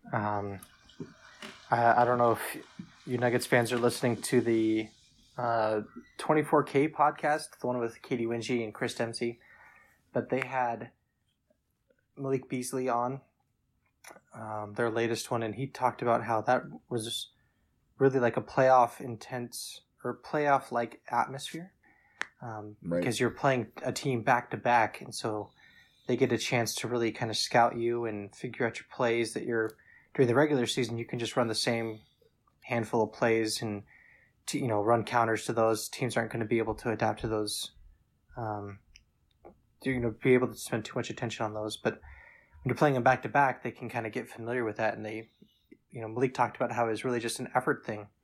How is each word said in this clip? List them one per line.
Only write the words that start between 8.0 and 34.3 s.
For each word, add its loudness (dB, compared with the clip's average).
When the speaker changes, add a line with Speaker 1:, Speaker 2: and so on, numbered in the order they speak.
Speaker 1:
Katie -2
Wingy -2
and -8
Chris -4
Dempsey, -4
but -2
they 0
had -4
Malik -2
Beasley -4
on, 0
um, -8
their 0
latest -2
one, 0
and -4
he -4
talked -2
about 2
how 0
that 2
was -6
really, 6
like, 2
a 0
playoff 4
intense -10
or -6
playoff-like 0
atmosphere, -4
um, -12
Speaker 2:
Right. -2
Speaker 1:
because -2
you're 2
playing 0
a -2
team -2
back 0
to -4
back, 2
and -14
so -6
they 2
get 4
a 2
chance 0
to -6
really 0
kind -6
of -4
scout 4
you 0
and -6
figure -6
out -4
your -16
plays 0
that -4
you're, 0
during 6
the 4
regular 4
season, -2
you -6
can -6
just -4
run 2
the -2
same -2
handful 0
of 0
plays 2
and -4